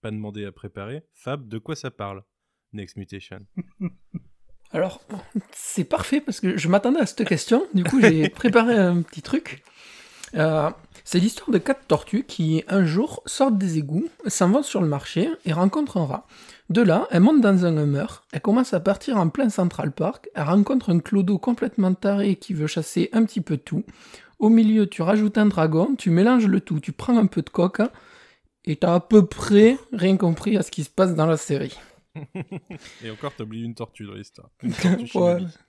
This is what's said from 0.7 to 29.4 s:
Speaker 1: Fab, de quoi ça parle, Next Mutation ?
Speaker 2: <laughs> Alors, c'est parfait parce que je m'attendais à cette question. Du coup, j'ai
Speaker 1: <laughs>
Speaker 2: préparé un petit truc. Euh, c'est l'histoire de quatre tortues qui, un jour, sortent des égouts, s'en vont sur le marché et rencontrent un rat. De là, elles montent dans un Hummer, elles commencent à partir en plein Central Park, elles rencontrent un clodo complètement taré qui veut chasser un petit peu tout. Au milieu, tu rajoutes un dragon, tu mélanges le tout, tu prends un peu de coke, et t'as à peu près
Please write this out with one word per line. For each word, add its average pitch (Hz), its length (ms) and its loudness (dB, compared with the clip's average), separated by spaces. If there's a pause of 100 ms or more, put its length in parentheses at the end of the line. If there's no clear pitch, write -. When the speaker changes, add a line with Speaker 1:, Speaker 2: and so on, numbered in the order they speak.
Speaker 1:
Fab, 135 340 -12
de 107 100 -10
quoi 156 180 -10
ça 131 160 -10
parle, 98 320 -12 (500)
Next 101 240 -14
Mutation ? 98 480 -16 (100)
Speaker 2:
<laughs> - 1160 -16
Alors, 185 300 -6 (520)
c'est - 320 -6
parfait - 360 -2
parce 269 180 -10
que 202 180 -2
je 156 100 -4
m'attendais 220 320 2
à 254 60 2
cette - 220 -4
question. 240 460 0
Du 180 100 2
coup, 170 180 0
j'ai 160 280 4
Speaker 1:
<laughs> - 0 -
Speaker 2:
préparé 233 460 2
un 180 260 2
petit 160 200 -10
truc. - 420 -6 (720)
Euh, 156 340 0 (360)
c'est - 140 0
l'histoire 220 320 -2
de 220 60 4
quatre 269 300 -2
tortues 202 380 0
qui, 160 420 -2
un 190 180 2
jour, 185 400 -2
sortent 269 320 0
des 180 200 -2
égouts, 156 320 -4 (180)
s'en 180 240 2
vont 277 120 2
sur 202 180 -4
le 165 60 0
marché 151 420 -2 (160)
et 175 80 -2
rencontrent 196 440 0
un 165 80 0
rat. - 220 -8 (420)
De 190 120 4
là, 208 300 4
elles 170 100 4
montent 285 180 6
dans 196 260 4
un 165 160 0
Hummer, 143 240 0 (280)
elles 160 80 -6
commencent 240 320 0
à 175 80 0
partir 196 340 -2
en 175 140 2
plein 254 200 0
Central 175 440 -4
Park, - 420 -6
elles 160 80 -4
rencontrent 233 460 2
un 170 100 4
clodo 196 400 0
complètement 202 540 0
taré 202 420 0
qui - 180 -12
veut 151 140 -2
chasser 165 460 -4
un 226 120 4
petit 214 140 -6
peu 160 180 -4
tout. - 280 -6 (520)
Au 214 120 4
milieu, 220 380 6
tu - 140 -8
rajoutes 208 360 2
un 214 80 4
dragon, 170 500 2
tu - 140 -2
mélanges 214 360 4
le 190 140 4
tout, 156 220 -6
tu - 100 -10
prends - 260 0
un 220 80 4
peu 180 160 0
de - 80 -8
coke, 185 320 0 (840)
et 151 100 -4
t'as 175 200 0
à 175 40 4
peu 208 260 6
près 214 520 4 (160)